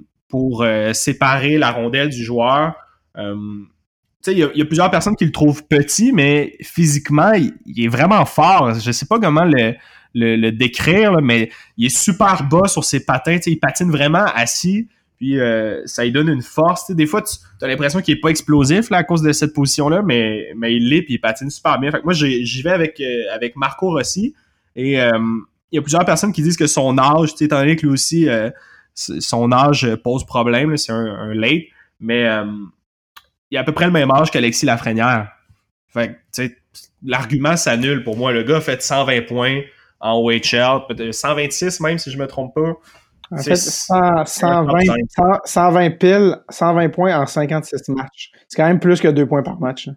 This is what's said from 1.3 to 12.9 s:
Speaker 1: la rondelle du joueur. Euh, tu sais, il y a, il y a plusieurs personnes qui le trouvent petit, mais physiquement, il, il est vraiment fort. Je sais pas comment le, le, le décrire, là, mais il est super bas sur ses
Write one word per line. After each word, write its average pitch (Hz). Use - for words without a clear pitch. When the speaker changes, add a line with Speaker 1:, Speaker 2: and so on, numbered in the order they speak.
Speaker 1:
la 123
rondelle 120
du 120
joueur. 127
Euh, 101
tu 190
sais, -
il 196
y 160
a, 147
il -
y -
a -
plusieurs 170
personnes 196
qui -
le 151
trouvent 147
petit, 175
mais 147
physiquement, 151
il, 175
il 117
est 117
vraiment 151
fort. 151
Je 113
sais -
pas 226
comment 165
le, 120
le, 117
le 113
décrire, 156
là, 165
mais 117
il 117
est 131
super 185
bas 180
sur 160
ses 135